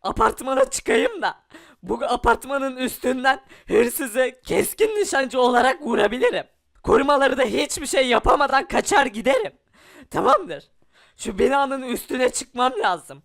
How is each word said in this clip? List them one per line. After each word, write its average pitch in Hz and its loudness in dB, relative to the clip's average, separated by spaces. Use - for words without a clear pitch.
apartmana 262 0
çıkayım - -2
da 185 -4
bu 240 -6
apartmanın 254 -2
üstünden 254 -2
hırsızı 247 0
keskin - 0
nişancı 269 0
olarak 247 4
vurabilirim. 220 0
Korumaları 269 2
da 269 0
hiçbir 285 -2
şey 269 0
yapamadan 269 2
kaçar 262 2
giderim. 233 -2
Tamamdır. 240 0
Şu 214 -10
binanın 269 0
üstüne 254 -4
çıkmam 254 -4
lazım. 165 -4